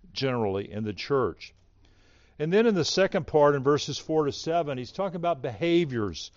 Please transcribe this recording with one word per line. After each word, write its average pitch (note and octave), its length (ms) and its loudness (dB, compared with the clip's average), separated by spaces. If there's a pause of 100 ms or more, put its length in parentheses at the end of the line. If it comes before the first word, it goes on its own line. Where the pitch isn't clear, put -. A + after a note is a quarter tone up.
(120)
generally A2+ 600 -2
in G#2+ 100 -6
the G#2 100 -4
church. A2+ 600 -2 (880)
And D#3 140 -4
then A3+ 140 4
in A3 80 4
the E3 100 2
second F3+ 420 0
part, D3 280 6
in C3+ 80 -2
verses C#3+ 360 0
four D#3 260 0
to C#3 80 -2
seven, D#3+ 460 -4
he's B2 140 -12
talking F#3+ 240 -6
about E3+ 260 -4
behaviors, B2+ 960 0